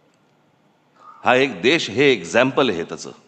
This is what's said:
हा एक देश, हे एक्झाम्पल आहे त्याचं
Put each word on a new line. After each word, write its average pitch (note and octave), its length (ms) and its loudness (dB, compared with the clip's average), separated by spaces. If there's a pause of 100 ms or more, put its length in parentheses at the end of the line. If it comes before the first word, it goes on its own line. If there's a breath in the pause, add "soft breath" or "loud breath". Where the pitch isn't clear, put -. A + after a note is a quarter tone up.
(1300)
हा A#2+ 100 4
एक B2+ 260 0
देश, C#3+ 280 0
हे C3+ 220 2
एक्झाम्पल A#2 580 0
आहे E2+ 140 -4
त्याचं D2+ 280 -12 (160)